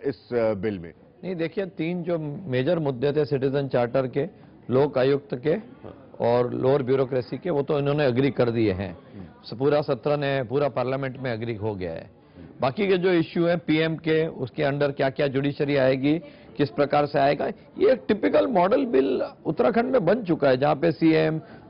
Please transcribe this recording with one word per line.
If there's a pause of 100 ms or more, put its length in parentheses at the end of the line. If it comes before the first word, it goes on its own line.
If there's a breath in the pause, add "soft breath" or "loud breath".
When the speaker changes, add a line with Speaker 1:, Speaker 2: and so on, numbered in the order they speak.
Speaker 1:
इस,
अ,
बिल
में। (300)
Speaker 2:
नहीं,
देखिए,
तीन
जो (280)
मेजर
मुद्दे
थे
सिटीजन
चार्टर
के, (420 loud breath)
लोक
आयुक्त
के
Speaker 1:
हाँ।
Speaker 2:
और
लोअर
ब्यूरोक्रेसी
के,
वो
तो
इन्होंने
एग्री
कर
दिए
हैं।
Speaker 1:
हम्म। (180)
Speaker 2:
स-,
पूरा
सत्र
ने,
पूरा
पार्लियामेंट
में
एग्री
हो
गया
है। (500 loud breath)
बाकी
के
जो
इश्यू
हैं
पीएम
के,
उसके
अंडर
क्या-क्या
जुडिशरी
आएगी, (380 loud breath)
किस
प्रकार
से
आएगा, (300 loud breath)
ये
एक
टिपिकल
मॉडल
बिल (220)
उत्तराखंड
में
बन
चुका
है,
जहाँ
पे
सीएम, (280 loud breath)